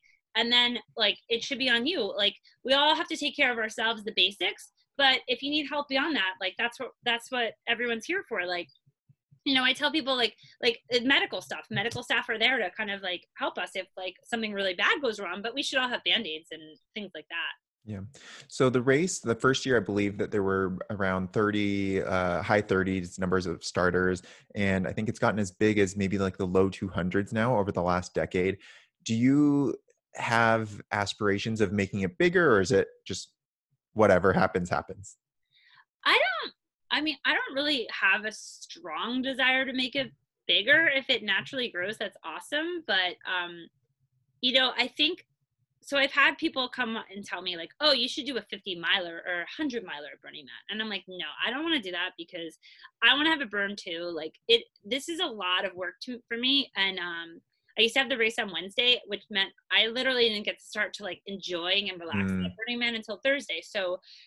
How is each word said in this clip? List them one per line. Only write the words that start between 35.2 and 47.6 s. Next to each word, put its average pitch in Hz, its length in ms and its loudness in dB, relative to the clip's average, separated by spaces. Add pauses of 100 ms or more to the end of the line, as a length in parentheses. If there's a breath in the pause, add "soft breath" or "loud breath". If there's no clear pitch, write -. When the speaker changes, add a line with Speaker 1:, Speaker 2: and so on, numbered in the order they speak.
Speaker 1:
I 320 80 4
don't, 605 400 0 (360)
I 277 120 0
mean, 302 240 -2
I 302 80 4
don't 415 200 -2
really 277 380 0
have 202 320 2
a 214 80 -6
strong 202 920 -8
desire 262 440 0
to 269 80 -8
make 254 220 -2
it 262 160 -4 (360)
bigger. 254 400 4
If 269 220 0
it 233 120 2
naturally 208 480 -2
grows, 185 280 -6
that's 202 260 -6
awesome. 311 640 -6
But, 185 300 0 (100)
um, 175 400 -6 (720)
you 240 140 0
know, 262 240 4
I 339 100 0
think, 311 380 -2 (560)
so - 160 -4
I've 269 160 2
had 285 240 4
people 262 320 -2
come 226 280 -4 (160)
and 202 120 -12
tell 180 160 -10
me, 180 160 -6
like, 165 140 -12 (100)